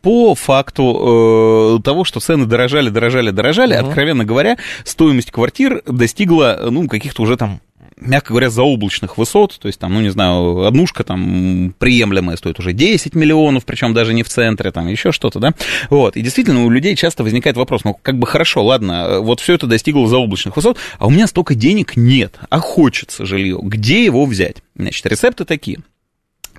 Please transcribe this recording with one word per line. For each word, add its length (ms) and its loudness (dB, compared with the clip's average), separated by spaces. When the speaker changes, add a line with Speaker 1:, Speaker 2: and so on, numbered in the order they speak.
Speaker 1:
по 340 4
факту, 1400 2
э, 40 -10
того, 220 0
что 160 -8
цены 240 0
дорожали, 440 0
дорожали, 420 0
дорожали, 440 0
Speaker 2:
Мгм. 140 0
Speaker 1:
откровенно 360 0
говоря, 300 0
стоимость 460 2
квартир 540 -2
достигла, 840 0
ну, 160 0
каких-то 360 -6
уже 120 2
там, 240 -4
мягко 320 -2
говоря, 180 2
заоблачных 680 0
высот, 440 0
то 60 -6
есть 120 -6
там, 140 -4
ну, 80 0
не 80 0
знаю, 560 0
однушка 380 2
там 760 -2
приемлемая 600 0
стоит 220 -8
уже 140 -4
десять 420 0
миллионов, 500 2
причем 280 -4
даже 200 0
не 100 0
в 60 -10
центре, 420 -2
там 160 -6
еще 240 -2
что-то, 280 -4
да, 140 0
вот, 280 2
и 40 -6
действительно 440 2
у 40 4
людей 260 2
часто 280 -2
возникает 320 0
вопрос, 300 -2
ну, 160 -4
как 160 -4
бы 100 0
хорошо, 380 0
ладно, 560 0
вот 180 0
все 140 0
это 140 -2
достигло 400 2
заоблачных 500 -2
высот, 200 0
а 60 -2
у 60 4
меня 160 4
столько 280 0
денег 400 0
нет, 400 2
а 100 0
хочется 640 0
жилье, 360 -2
где 420 0
его 220 2
взять? 320 -2
Значит, 300 -8
рецепты 400 -2
такие. 320 -6